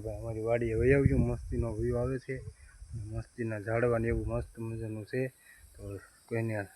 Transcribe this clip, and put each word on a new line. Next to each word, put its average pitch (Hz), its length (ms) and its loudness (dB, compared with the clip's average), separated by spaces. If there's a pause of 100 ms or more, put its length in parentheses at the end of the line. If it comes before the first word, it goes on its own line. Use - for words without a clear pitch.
ભાઈ 107 180 -8
અમારી 110 280 -4
વાડીએ 117 300 2
વહી 127 160 8
આવજો. 135 220 6
મસ્તીનો 120 500 0 (120)
વ્યૂ 120 220 0
આવે 131 240 -2
છે, 131 100 -6 (760)
મસ્તીના 110 540 -6
ઝાડવા 117 360 4
ને 113 100 2
એવું 110 160 0
મસ્ત 117 320 -4
મજાનું 113 520 -6
છે. 127 100 0 (520)
તો - 80 -18 (460)
કોઈને 113 280 -2 (200)